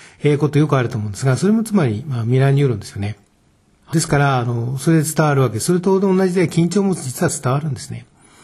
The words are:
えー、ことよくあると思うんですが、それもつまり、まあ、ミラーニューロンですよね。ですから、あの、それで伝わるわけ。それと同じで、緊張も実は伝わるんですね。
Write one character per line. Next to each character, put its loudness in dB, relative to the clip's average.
え 4
ー、 0
こ 0
と 2
よ 2
く 0
あ 2
る -2
と -6
思 -4
う -6
ん -8
で -12
す -4
が、 2
そ 0
れ 4
も 2
つ -8
ま 2
り、 -2
ま -6
あ、 -4
ミ 2
ラ 4
ー 4
ニ 2
ュ 2
ー 2
ロ 0
ン -8
で -14
す -16
よ -12
ね。 -6
で 2
す -6
か 2
ら、 2
あ -2
の、 -4
そ 0
れ 4
で -2
伝 0
わ 2
る 2
わ 2
け。 -6
そ -2
れ 2
と 2
同 2
じ -2
で、 2
緊 2
張 0
も 0
実 -6
は 0
伝 -2
わ 0
る -4
ん -4
で -10
す -14
ね。 -12